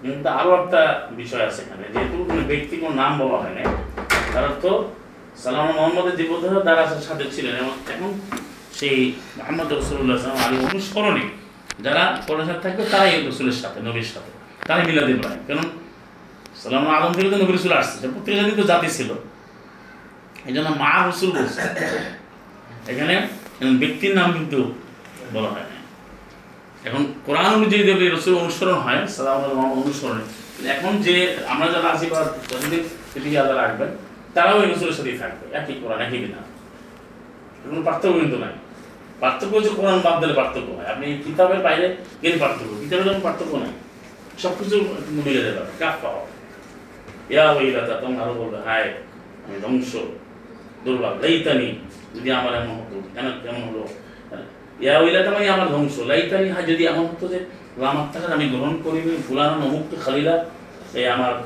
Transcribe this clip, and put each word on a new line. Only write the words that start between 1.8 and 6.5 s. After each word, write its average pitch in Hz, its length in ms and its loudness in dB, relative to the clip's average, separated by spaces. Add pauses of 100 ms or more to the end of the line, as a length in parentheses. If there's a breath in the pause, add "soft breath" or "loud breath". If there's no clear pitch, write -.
যেহেতু - 320 -2
কোনো - 220 0
ব্যক্তি 147 300 -2
কোনো 160 180 -4
নাম 143 240 2
বলা 131 200 2
হয় 92 120 -4
না, - 200 -4 (640)
তার 156 120 0
অর্থ 143 220 -2 (760)
সালাম 147 300 0
মোহাম্মদের 175 440 2
যে 165 80 0
বোধ 165 200 -2
হয় 196 180 2